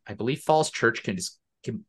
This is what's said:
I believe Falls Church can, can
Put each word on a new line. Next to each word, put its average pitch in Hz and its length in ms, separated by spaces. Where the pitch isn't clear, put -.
I 104 80
believe 127 280
Falls 156 280
Church - 340
can, 98 140
can 113 260